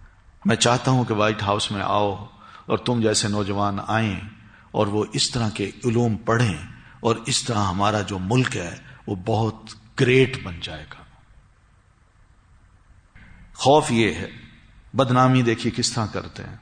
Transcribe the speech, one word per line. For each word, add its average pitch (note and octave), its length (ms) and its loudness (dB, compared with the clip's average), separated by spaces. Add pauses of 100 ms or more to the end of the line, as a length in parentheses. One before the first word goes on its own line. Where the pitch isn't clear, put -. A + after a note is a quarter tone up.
(460)
میں D3 100 4
چاہتا B2+ 360 2
ہوں B2+ 120 4
کہ A2+ 100 -2
White G#2+ 300 0
ہاؤس G2+ 280 0
میں G2 100 -4
آؤ G2+ 440 0 (400)
اور A#2+ 120 0
تم A#2+ 240 -2
جیسے G#2+ 260 2
نوجوان G2+ 500 -2 (100)
آئیں G#2 320 0 (520)
اور G#2 160 2
وہ G#2 260 0
اس - 180 0
طرح A#2 180 -2
کے G2+ 220 -6 (140)
علوم A#2 320 2
پڑھیں، A2+ 360 0 (460)
اور A2+ 160 0 (100)
اس - 180 -2
طرح G#2+ 200 -2
ہمارا G2+ 380 0
جو G2 180 -6
ملک A2 380 0
ہے F2 180 -8 (320)
وہ G#2+ 80 -4 (100)
بہت A2 300 0 (440)
گریٹ B2+ 440 4
بن F2 180 -10
جائے D#2 300 -12
گا۔ - 120 -20 (2500)
خوف D3 380 4
یہ A2 220 4
ہے، F#2+ 160 -8 (640)
بدنامی B2+ 480 4
دیکھیے A#2 340 2
کس - 160 -2
طرح A2+ 140 -2
کرتے F#2 380 -8
ہیں۔ F#2+ 180 -14